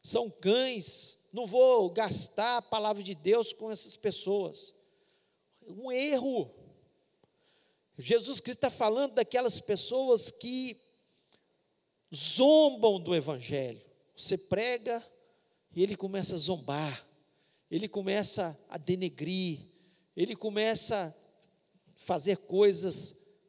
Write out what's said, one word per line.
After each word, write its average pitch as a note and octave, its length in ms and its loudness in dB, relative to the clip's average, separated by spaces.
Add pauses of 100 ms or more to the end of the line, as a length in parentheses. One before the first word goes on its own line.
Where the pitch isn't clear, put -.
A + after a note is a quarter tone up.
são A#3+ 260 -2
cães, A#3 1040 0
não A3+ 140 -6
vou A#3+ 440 6
gastar G#3+ 640 0
a A#3 60 0
palavra G#3+ 400 -4
de F#3 120 -8
Deus G#3 380 0
com A3 180 -12
essas - 240 -4
pessoas. F#3+ 800 -6 (960)
Um B3 240 -12
erro. B3+ 580 0 (1500)
Jesus A3 420 -2
Cristo A#3+ 200 -8
tá C4+ 100 0
falando A#3+ 440 0
daquelas B3 440 0
pessoas A#3+ 720 2
que B3+ 500 -8 (1300)
zombam B3+ 840 4
do E3+ 140 -2
evangelho. C3 680 -4 (320)
Você - 240 -2
prega A#3 680 -2 (680)
e E3+ 80 0
ele G3+ 140 0
começa F#3+ 400 -4
a - 20 -4
zombar, D3 680 -4 (640)
ele F#3+ 180 -4
começa G3 680 -2 (100)
a E3+ 100 -12
denegrir, F3 840 -4 (540)
ele G3 220 -4
começa G#3+ 680 0
a - 200 -18 (720)
fazer F3+ 380 -2
coisas F#3 800 2 (320)